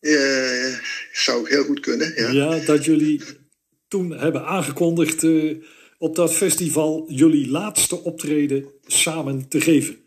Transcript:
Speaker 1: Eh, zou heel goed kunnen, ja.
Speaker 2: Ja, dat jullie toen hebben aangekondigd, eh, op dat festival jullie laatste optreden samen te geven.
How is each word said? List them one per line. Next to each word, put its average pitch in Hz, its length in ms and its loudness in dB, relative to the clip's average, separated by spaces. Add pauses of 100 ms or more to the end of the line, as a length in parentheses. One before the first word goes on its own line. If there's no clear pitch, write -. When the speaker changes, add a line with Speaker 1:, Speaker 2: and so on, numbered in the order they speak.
Speaker 1:
Eh, 131 720 0 (380)
zou 120 360 -2
heel 139 160 2
goed 143 160 -2
kunnen, 147 360 -2
ja. 117 140 0
Speaker 2:
Ja, 143 280 2
dat 151 260 2
jullie 151 360 2 (680)
toen 185 220 -4
hebben 147 340 -2
aangekondigd, 165 800 0
eh, 156 320 2 (420)
op 160 180 -2
dat 165 180 2
festival 160 760 0
jullie 147 420 4
laatste 175 540 -2
optreden 147 640 -2 (200)
samen 139 640 -2
te 147 120 0
geven. 143 360 2 (100)